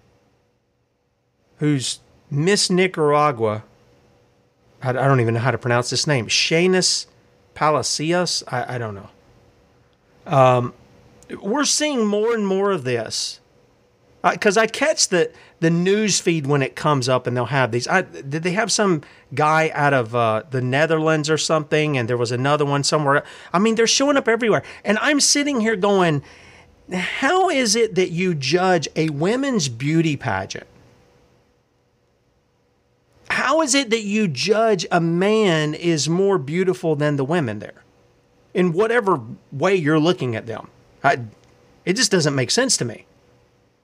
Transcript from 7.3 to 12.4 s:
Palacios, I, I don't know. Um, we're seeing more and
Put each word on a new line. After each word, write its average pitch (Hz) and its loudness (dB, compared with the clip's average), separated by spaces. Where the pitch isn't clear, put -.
Palacios, 156 -2
I, 123 -6
I - -6
don't 110 -8
know. 101 -18
Um, 127 4
we're 254 0
seeing 277 0
more 208 0
and 214 -2